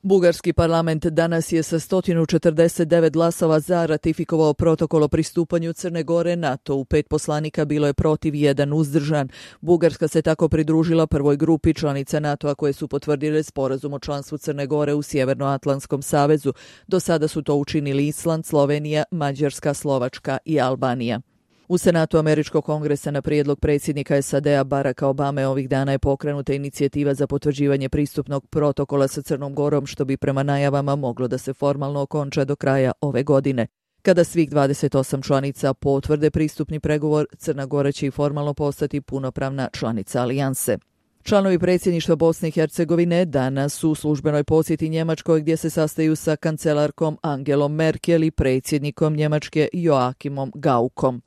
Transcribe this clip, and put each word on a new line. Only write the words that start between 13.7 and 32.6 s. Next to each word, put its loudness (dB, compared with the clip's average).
o -10
članstvu -8
Crne -6
Gore 0
u 0
Sjevernoatlantskom -2
savezu. 2
Do 2
sada 0
su -4
to 0
učinili 0
Island, -4
Slovenija, 0
Mađarska, -2
Slovačka -2
i 0
Albanija. 0
U 0
Senatu 2
Američkog 2
kongresa -2
na -4
prijedlog 0
predsjednika 0
sad -2
A 4
Baracka -2
Obame -2
ovih -2
dana 0
je 0
pokrenuta -2
inicijativa 0
za 0
potvrđivanje 0
pristupnog -4
protokola 0
sa -6
Crnom -6
Gorom, 0
što -6
bi -2
prema 0
najavama 0
moglo -4
da -2
se -8
formalno -2
okonča -2
do -2
kraja 2